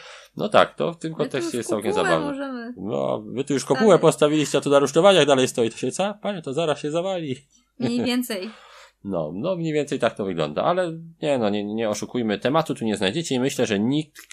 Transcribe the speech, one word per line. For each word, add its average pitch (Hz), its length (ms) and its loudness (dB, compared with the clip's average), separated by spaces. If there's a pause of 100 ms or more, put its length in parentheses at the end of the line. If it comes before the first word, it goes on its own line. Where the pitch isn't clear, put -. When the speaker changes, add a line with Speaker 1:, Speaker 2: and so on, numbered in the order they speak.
(360)
Speaker 1:
No - 120 -2
tak, 98 260 6
to 160 180 -2
w 165 60 -16
tym 160 120 -8
Speaker 2:
My 160 60 -10
tu - 20 -6
Speaker 1:
kontekście 151 280 -2
Speaker 2:
już 330 80 -6
Speaker 1:
jest - 160 -4
całkiem - 220 -2
Speaker 2:
kopułę - 180 2
Speaker 1:
zabawne. - 220 2
Speaker 2:
możemy 262 440 -10
Speaker 1:
No, 107 500 -4
wy 110 180 -6
tu - 100 -4
już 127 100 -2
kopułę 170 240 2
Speaker 2:
Stawiać. 165 120 8
Speaker 1:
postawiliście, 151 580 2
a - 20 -2
tu 143 100 -2
na 139 80 6
rusztowania 160 480 6
dalej 131 220 4
stoi, 113 220 0
to - 60 -10
się 131 160 -4
co? 202 300 -2
Panie, 202 200 -6
to 139 100 -8
zaraz 151 280 -2
się 151 100 -4
zawali. 170 460 -4 (420)
Speaker 2:
Mniej 233 260 -2
więcej. 240 460 -4
Speaker 1:
<laughs> - 60 -18 (480)
No, 82 300 -2
no 156 220 -2
mniej 165 160 -2
więcej 147 260 -2
tak - 160 0
to 107 100 -6
wygląda, 82 400 -2
ale 170 340 -2 (240)
nie, 143 160 0
no, 123 120 0
nie, 104 140 -2
nie 107 260 -2
oszukujmy, 107 480 -2
tematu 151 360 0
tu 120 100 -6
nie 107 120 0
znajdziecie 110 380 -2
i 123 60 0
myślę, 127 260 0
że 104 140 0
nikt, 143 380 -2 (140)